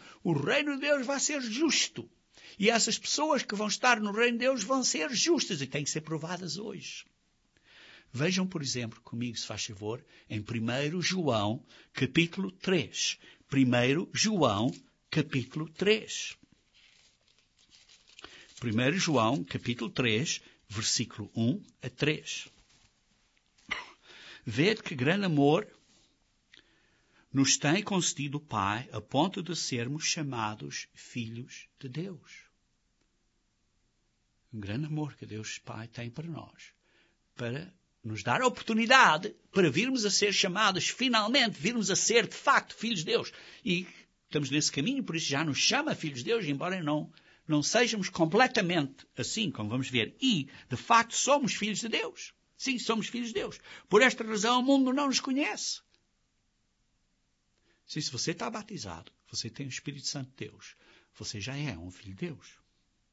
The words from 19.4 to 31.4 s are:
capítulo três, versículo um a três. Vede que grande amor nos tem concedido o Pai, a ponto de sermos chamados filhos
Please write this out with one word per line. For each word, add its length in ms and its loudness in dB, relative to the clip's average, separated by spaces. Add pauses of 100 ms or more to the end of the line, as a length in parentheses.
capítulo 480 -4
três, 500 0 (280)
versículo 680 -4
um 260 2 (220)
a 80 -8
três. 560 -4 (2000)
Vede 360 2
que 120 -8
grande 300 2
amor 420 4 (1700)
nos 240 4
tem 260 2
concedido 540 -2
o 40 -6
Pai, 520 -2
a 80 -6
ponto 420 0
de 140 -6
sermos 480 -4
chamados 880 -4
filhos 760 -12 (140)